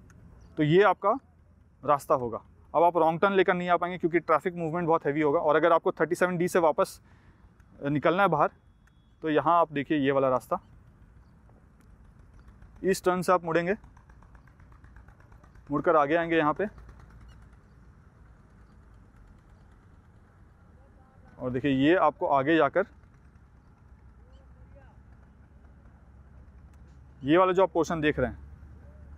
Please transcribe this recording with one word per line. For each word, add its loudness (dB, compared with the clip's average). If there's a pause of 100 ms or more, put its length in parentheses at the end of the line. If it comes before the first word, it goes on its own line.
(580)
तो 0
ये 4
आपका 0 (680)
रास्ता 0
होगा। -4 (320)
अब 4
आप 2
रॉन्ग 2
टर्न 0
लेकर 2
नहीं -4
आ 2
पाएंगे -6
क्योंकि -2
ट्रैफिक 0
मूवमेंट -6
बहुत 0
हैवी -2
होगा। 0
और 2
अगर 2
आपको 0
थर्टी -2
सेवन -2
डी 0
से 0
वापस 0 (800)
निकलना 0
है 2
बाहर, 0 (720)
तो -4
यहाँ 2
आप 0
देखिए -4
ये 0
वाला 0
रास्ता, -4 (2250)
इस -2
टर्न 0
से 0
आप 0
मुड़ेंगे, -2 (2000)
मुड़कर 0
आगे 2
आएंगे -2
यहाँ 0
पे। -6 (4000)
और -8
देखिए -2
ये 2
आपको -2
आगे 0
जाकर 0 (4000)
ये 2
वाला 4
जो 2
आप 0
पोर्शन -4
देख -2
रहे -2
हैं, -14 (800)